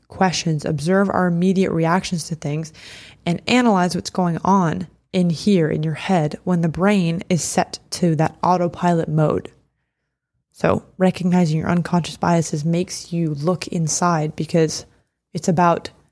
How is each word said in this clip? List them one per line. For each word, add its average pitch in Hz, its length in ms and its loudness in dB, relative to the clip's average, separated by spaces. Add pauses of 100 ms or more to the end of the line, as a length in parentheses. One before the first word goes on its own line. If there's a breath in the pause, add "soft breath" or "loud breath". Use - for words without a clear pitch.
questions, 165 540 0
observe 180 460 0
our 185 160 0
immediate 180 460 2
reactions 165 560 -2
to 165 80 -6
things, 156 360 -6 (540 loud breath)
and 170 220 -2
analyze 202 480 2
what's - 160 -6
going 170 320 -2
on 180 440 2 (240)
in 180 180 2
here 170 400 2
in 156 140 -2
your 156 120 -2
head 156 480 0
when 180 180 0
the 165 80 2
brain 170 600 0
is 175 140 0
set - 360 -2 (100)
to 165 260 2
that 156 280 0
autopilot 175 640 0
mode. 151 420 0 (1000)
So - 340 0 (120)
recognizing 180 640 2
your - 100 -4
unconscious 170 480 0
biases 165 480 0
makes 170 480 -4
you 165 200 -2
look 151 340 -4
inside 160 680 -2
because 160 500 -2 (480)
it's - 140 -6
about 170 420 2 (220)